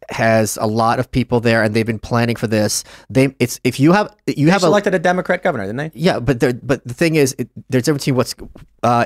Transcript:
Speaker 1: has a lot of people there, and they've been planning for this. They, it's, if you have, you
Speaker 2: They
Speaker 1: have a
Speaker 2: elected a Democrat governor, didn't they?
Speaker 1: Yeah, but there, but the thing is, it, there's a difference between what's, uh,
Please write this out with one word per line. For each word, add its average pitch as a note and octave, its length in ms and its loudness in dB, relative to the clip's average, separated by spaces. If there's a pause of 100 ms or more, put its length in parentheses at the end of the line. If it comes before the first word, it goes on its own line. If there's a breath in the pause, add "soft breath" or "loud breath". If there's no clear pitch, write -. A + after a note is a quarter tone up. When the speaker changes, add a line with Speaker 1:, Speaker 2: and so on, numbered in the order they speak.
Speaker 1:
has A2+ 520 0
a A2+ 60 -2
lot A2+ 300 0
of B2+ 140 -4
people B2 300 0
there, A2+ 220 2
and G#2+ 120 0
they've A2+ 100 0
been A2+ 140 -4
planning A#2 380 -2
for A#2+ 100 -4
this. G#2+ 380 0 (240 loud breath)
They, C3+ 300 2
it's, - 260 -2
if B2+ 120 -2
you C#3+ 140 4
have, G#3 240 0 (100)
you C#3+ 200 0
Speaker 2:
They D#3+ 80 4
Speaker 1:
have G3 100 0
a F3 40 4
Speaker 2:
elected G3+ 280 2
a F3+ 40 2
Democrat F3+ 440 -2
governor, B2+ 220 -2
didn't G#2 140 -8
they? D#3 140 -8
Speaker 1:
Yeah, C#3+ 260 0
but A#2+ 200 0
there, B2+ 140 2
but B2 340 -4
the A#2+ 60 -8
thing E3 220 0
is, C#3 220 2
it, B2+ 120 -6 (200)
there's - 140 0
a - 40 -2
difference C#3+ 180 0
between C3+ 100 0
what's, B2 200 -2 (460)
uh, A#2+ 240 2